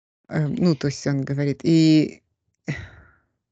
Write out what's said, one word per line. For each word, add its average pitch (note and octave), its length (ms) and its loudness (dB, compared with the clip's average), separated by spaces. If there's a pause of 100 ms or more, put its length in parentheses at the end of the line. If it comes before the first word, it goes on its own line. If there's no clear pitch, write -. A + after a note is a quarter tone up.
(300)
Э, D3+ 180 -2
ну, F3 280 0
то C#3+ 120 -4
есть - 200 -6
он C#3 140 -2
говорит, C#3 420 -4
и D#3+ 580 4 (1300)